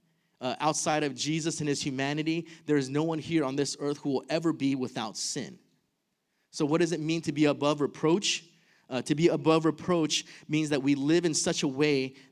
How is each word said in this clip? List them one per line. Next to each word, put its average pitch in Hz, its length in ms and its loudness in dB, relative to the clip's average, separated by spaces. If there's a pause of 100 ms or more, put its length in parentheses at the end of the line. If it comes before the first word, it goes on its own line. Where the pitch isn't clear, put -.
(420)
Uh, 127 180 -2
outside 151 420 0
of 139 140 -2
Jesus 151 460 -2
and 147 80 -2
his 143 120 0
humanity, 151 640 -2 (200)
there 147 100 2
is 135 140 2
no 147 140 0
one 165 140 -2
here 151 280 0
on 131 100 -4
this 143 240 -2
earth 147 200 -4
who 143 100 -4
will 127 200 0
ever 165 220 0
be 135 240 0
without 120 400 -6
sin. 90 420 -8 (920)
So 160 140 -2
what 160 160 4
does 170 100 2
it 156 80 -2
mean 160 220 -2
to 156 100 -4
be 151 140 4
above 147 340 2
reproach? 160 640 0 (460)
Uh, 120 140 -4
to 151 120 0
be 160 140 4
above 160 340 2
reproach 160 640 0 (240)
means 151 200 0
that 143 140 0
we 143 100 4
live 151 300 2
in 165 100 0
such 170 300 -2
a 160 40 2
way 135 480 0 (160)